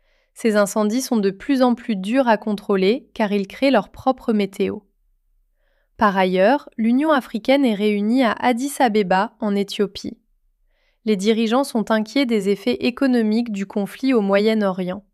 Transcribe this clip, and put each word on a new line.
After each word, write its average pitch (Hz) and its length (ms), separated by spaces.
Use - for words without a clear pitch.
Ces 220 220
incendies 208 440
sont 254 160
de 196 140
plus 254 320
en 247 120
plus 233 220
durs 233 320
à 220 80
contrôler 208 800
car 202 180
ils 202 140
créent 269 240
leur 214 200
propre - 420
météo. 196 480
Par 202 200
ailleurs, 190 600
l'Union 254 360
africaine 269 520
est 226 100
réunie 208 500
à 214 80
Addis 254 460
Abeba, 208 600
en 208 140
Éthiopie. 196 640
Les 214 120
dirigeants 220 480
sont 220 280
inquiets 220 340
des 208 240
effets 202 240
économiques 240 760
du 196 140
conflit 208 460
au 240 80
Moyen-Orient. 196 920